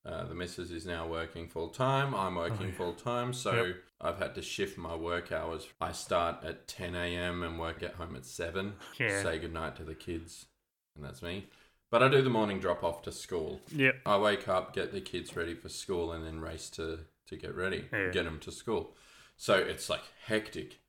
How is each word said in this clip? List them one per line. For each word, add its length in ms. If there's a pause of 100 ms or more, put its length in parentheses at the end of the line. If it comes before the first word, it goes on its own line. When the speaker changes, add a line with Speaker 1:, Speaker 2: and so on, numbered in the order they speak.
Speaker 1:
uh, 180
the 100
missus 360
is 160
now 200
working 420
full-time. 640
I'm 220
working 260
Speaker 2:
Oh, 80
yeah. 20
Speaker 1:
full-time, 640
so 180 (120)
Speaker 2:
Yep. 120 (240)
Speaker 1:
I've 180
had 180
to 60
shift 360
my 180
work 340
hours. 380 (100)
I 140
start 500
at 260
ten 260
A 200
M 280
and 160
work 240
at 140
home 200
at 80
seven. 500 (240)
Speaker 2:
Yeah. 240
Speaker 1:
Say 160
goodnight 380
to 80
the 100
kids, 520 (500)
and 80
that's 160
me. 280 (420)
But 120
I 60
do 140
the 80
morning 300
drop-off 420
to 100
school. 480 (140)
Speaker 2:
Yep. 220 (100)
Speaker 1:
I 100
wake 320
up, 240
get 200
the 100
kids 340
ready 180
for 140
school, 440
and 120
then 160
race 300
to, 300 (260)
to 100
get 180
ready, 380
Speaker 2:
Yeah. 180
Speaker 1:
get 140
'em 160
to 120
school. 440 (400)
So 200
it's, 340
like, 120 (220)
hectic. 540 (100)